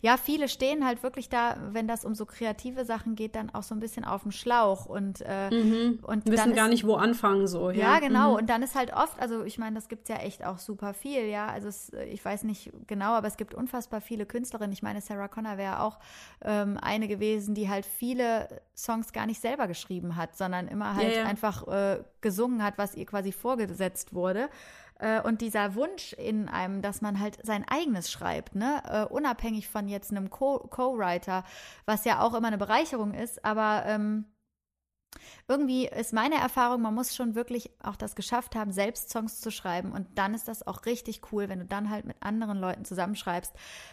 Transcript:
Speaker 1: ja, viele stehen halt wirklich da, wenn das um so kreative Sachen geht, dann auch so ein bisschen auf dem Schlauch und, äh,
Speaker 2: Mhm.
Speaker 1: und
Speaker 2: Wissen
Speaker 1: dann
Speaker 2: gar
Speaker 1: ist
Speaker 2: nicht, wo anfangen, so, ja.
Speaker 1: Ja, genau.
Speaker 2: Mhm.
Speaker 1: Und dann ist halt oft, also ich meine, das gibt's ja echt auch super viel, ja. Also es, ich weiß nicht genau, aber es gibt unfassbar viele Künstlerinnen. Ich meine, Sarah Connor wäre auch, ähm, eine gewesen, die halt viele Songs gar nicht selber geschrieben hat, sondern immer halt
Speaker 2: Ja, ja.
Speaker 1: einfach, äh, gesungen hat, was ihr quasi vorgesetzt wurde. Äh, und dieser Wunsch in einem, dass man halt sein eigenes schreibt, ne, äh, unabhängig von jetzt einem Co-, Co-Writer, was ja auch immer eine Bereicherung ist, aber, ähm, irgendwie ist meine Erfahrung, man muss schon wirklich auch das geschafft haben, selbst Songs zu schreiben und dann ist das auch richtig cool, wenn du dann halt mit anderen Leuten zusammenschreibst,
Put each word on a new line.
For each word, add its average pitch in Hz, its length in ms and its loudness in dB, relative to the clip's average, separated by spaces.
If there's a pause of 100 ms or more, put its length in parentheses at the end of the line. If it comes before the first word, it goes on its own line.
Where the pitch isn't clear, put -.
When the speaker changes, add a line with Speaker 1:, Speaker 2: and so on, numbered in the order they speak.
Speaker 1:
ja, 233 140 8
viele 285 320 0
stehen 277 360 2
halt 247 180 0
wirklich 254 260 -6
da, 240 280 2 (160)
wenn 220 160 0
das 233 160 -2
um 220 100 -2
so 214 120 -6
kreative 247 580 -4
Sachen 226 300 -2
geht, 220 200 -4
dann 220 160 -6
auch 208 120 -6
so 220 120 -6
ein 214 60 -2
bisschen 233 240 -6
auf 196 180 -2
dem 208 100 -4
Schlauch 226 540 4
und, 196 360 -4
äh, 196 280 -2
Speaker 2:
Mhm. 226 520 4
Speaker 1:
und 214 240 0
Speaker 2:
Wissen 220 100 6
Speaker 1:
dann 226 180 6
Speaker 2:
gar 220 140 6
Speaker 1:
ist - 20 8
Speaker 2:
nicht, 226 160 6
wo 214 80 8
anfangen, 196 520 6
so, 180 240 0
ja. 214 240 6
Speaker 1:
Ja, 320 60 8
genau. 220 320 6
Speaker 2:
Mhm. 214 60 6
Speaker 1:
Und 226 120 2
dann 233 120 4
ist 269 120 -4
halt 254 180 0
oft, - 280 2
also 226 240 -2
ich - 140 -8
meine, 220 160 -4
das 220 140 -8
gibt's 214 200 -12
ja 220 80 -2
echt - 280 -8
auch 185 140 -4
super 202 360 -6
viel, 262 320 -2
ja. 208 200 -2
Also 202 220 -6
es, - 240 -12
ich - 320 -8
weiß 208 200 -4
nicht 214 280 -6 (140)
genau, 208 260 0
aber 214 160 2
es 202 80 -6
gibt - 180 -8
unfassbar 233 460 -4
viele 208 260 -6
Künstlerinnen. 220 460 -4
Ich 196 100 -6
meine, 208 180 -4
Sarah 202 280 -6
Connor 220 280 -6
wäre 196 240 -2
auch, 214 180 0 (440)
ähm, 202 380 0
eine 214 280 0
gewesen, 208 460 0
die 202 140 0
halt 196 180 0
viele 240 640 0 (260)
Songs 226 380 -4
gar 220 140 -2
nicht 226 140 -4
selber 247 260 0
geschrieben 175 500 -6
hat, 165 200 -4
sondern 180 320 -2
immer 208 280 -2
halt 220 180 4
Speaker 2:
Ja, 226 60 2
ja. 220 60 0
Speaker 1:
einfach, 208 420 -2
äh, 196 340 2 (180)
gesungen 220 420 2
hat, 202 160 -2
was 202 160 -2
ihr 185 120 -10
quasi 196 260 -4
vorgesetzt 190 840 -2
wurde. 185 340 0 (500)
Äh, 220 220 0
und 220 200 2
dieser 208 340 0
Wunsch 320 400 -4
in 214 340 -2
einem, 190 340 -2
dass 202 200 -4
man 202 180 0
halt 208 240 -2
sein 214 240 0
eigenes 269 420 0
schreibt, - 440 -4
ne, 240 340 0
äh, 214 240 0
unabhängig 226 560 -2
von 202 200 -4
jetzt 202 220 -6
einem 196 200 -2
Co-, 269 400 0
Co-Writer, 185 720 0 (400)
was 214 200 2
ja 226 160 4
auch 226 140 4
immer 226 140 2
eine 208 100 0
Bereicherung 214 540 2
ist, - 320 -8
aber, 214 420 4
ähm, 214 380 0 (1200)
irgendwie 254 380 2
ist - 260 -4
meine 247 240 2
Erfahrung, 247 460 4
man 214 120 2
muss 247 200 -2
schon 233 200 -2
wirklich 240 360 -4 (120)
auch 196 140 -6
das 214 180 -8
geschafft 240 420 -2
haben, 208 160 -2
selbst 202 380 -2
Songs 226 300 -4
zu 220 100 -4
schreiben 180 420 -4
und 185 140 -6 (100)
dann 202 180 2
ist 226 140 -6
das 220 180 -10
auch - 200 -6
richtig 233 340 -4 (120)
cool, 202 160 0
wenn 185 120 -4
du 175 40 -8
dann 202 260 -2
halt 214 140 -4
mit - 160 -8
anderen 208 380 -2
Leuten 185 260 -2
zusammenschreibst, 185 680 -2 (400)